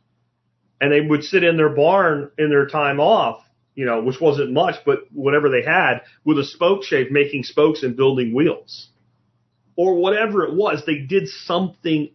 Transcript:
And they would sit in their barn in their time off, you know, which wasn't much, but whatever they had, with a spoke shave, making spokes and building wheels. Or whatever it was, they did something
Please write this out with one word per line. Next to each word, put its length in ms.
And 120
they 100
would 220
sit 200
in 140
their 120
barn 680
in 120
their 180
time 320
off, 440
you 100
know, 180
which 160
wasn't 320
much, 240
but 140
whatever 380
they 140
had, 380
with 140
a 60
spoke 400
shave, 280
making 320
spokes 400
and 120
building 380
wheels. 560
Or 180
whatever 480
it 100
was, 320
they 140
did 280
something 880